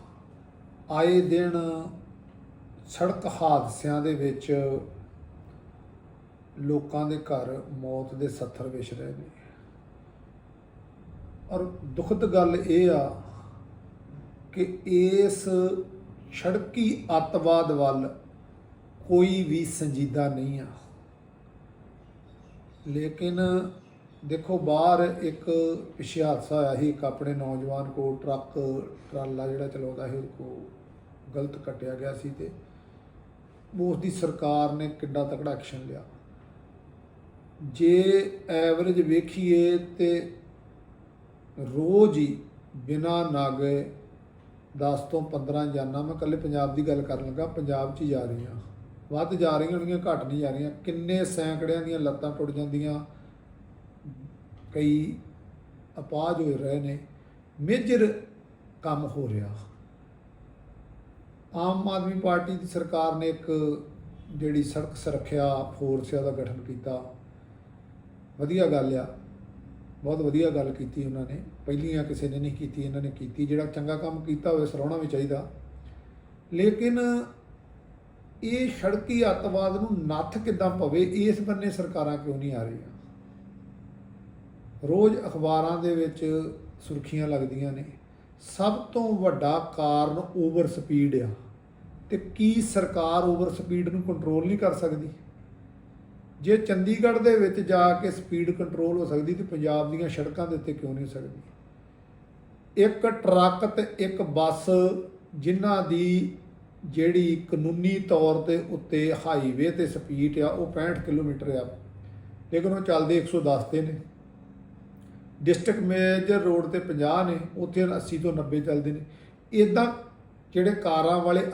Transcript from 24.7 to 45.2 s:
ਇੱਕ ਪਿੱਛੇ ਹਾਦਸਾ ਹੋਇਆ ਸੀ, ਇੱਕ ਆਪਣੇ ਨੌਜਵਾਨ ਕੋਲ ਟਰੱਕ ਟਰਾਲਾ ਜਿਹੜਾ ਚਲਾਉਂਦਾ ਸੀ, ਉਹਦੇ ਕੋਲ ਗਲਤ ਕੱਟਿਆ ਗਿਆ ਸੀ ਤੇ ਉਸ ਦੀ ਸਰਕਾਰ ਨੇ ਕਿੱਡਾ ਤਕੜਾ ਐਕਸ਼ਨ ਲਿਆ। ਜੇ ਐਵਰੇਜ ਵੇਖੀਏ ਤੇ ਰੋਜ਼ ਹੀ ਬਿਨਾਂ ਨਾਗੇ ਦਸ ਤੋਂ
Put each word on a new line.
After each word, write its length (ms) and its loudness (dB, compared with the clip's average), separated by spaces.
ਇੱਕ 220 -4
ਪਿੱਛੇ 260 -4
ਹਾਦਸਾ 320 0
ਹੋਇਆ 200 2
ਸੀ, 140 2
ਇੱਕ 140 -4
ਆਪਣੇ 300 -4
ਨੌਜਵਾਨ 580 -6
ਕੋਲ 260 -2
ਟਰੱਕ 360 -6
ਟਰਾਲਾ 360 -6
ਜਿਹੜਾ 200 -4
ਚਲਾਉਂਦਾ 400 -8
ਸੀ, 100 -8
ਉਹਦੇ 100 -8
ਕੋਲ 260 -14
ਗਲਤ 220 -6
ਕੱਟਿਆ 380 -10
ਗਿਆ 180 -8
ਸੀ 160 -10
ਤੇ 200 -10
ਉਸ 180 0
ਦੀ 140 -2
ਸਰਕਾਰ 600 0
ਨੇ 160 -4
ਕਿੱਡਾ 360 -4
ਤਕੜਾ 280 -4
ਐਕਸ਼ਨ 360 -10
ਲਿਆ। 160 -12
ਜੇ 680 4
ਐਵਰੇਜ 520 4
ਵੇਖੀਏ 760 4
ਤੇ 560 -2
ਰੋਜ਼ 580 6
ਹੀ 200 0
ਬਿਨਾਂ 560 -2
ਨਾਗੇ 600 0
ਦਸ 220 0
ਤੋਂ 220 -2